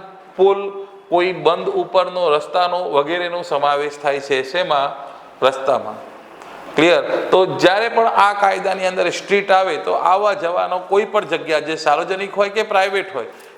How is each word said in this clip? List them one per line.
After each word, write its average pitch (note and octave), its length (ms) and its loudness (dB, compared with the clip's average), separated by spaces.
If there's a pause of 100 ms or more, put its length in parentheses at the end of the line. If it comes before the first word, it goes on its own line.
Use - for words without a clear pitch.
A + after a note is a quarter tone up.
(360)
પુલ, G3 500 2 (240)
કોઈ F3+ 240 2
બંધ E3+ 340 0
ઉપરનો F3+ 600 0
રસ્તાનો F3 600 0
વગેરેનો E3+ 520 -2
સમાવેશ C#3+ 600 -2
થાય C#3+ 180 -2
છે. C3+ 240 -2
શેમાં? D3 680 -2 (340)
રસ્તામાં. A#2+ 480 0 (800)
ક્લિયર? D#3 260 4
તો - 440 2
જ્યારે F3 440 2
પણ A3+ 180 2
આ G3+ 260 4
કાયદાની F#3+ 540 0
અંદર F#3 220 0
સ્ટ્રીટ G3 420 0
આવે F#3 260 2
તો F3+ 160 -4
આવા G3 400 2
જવાનો F3+ 460 -2
કોઈ G3 260 0
પણ G3+ 200 -2
જગ્યા D3+ 340 -2
જે D3+ 160 -4
સાર્વજનિક F3 600 -2
હોય G3+ 140 2
કે G#3+ 140 -2
પ્રાઇવેટ G3 520 0
હોય A#2 100 -6 (320)